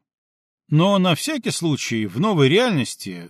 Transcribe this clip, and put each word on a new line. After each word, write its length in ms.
Но 300
на 180
всякий 360
случай 560
в 120
новой 300
реальности, 800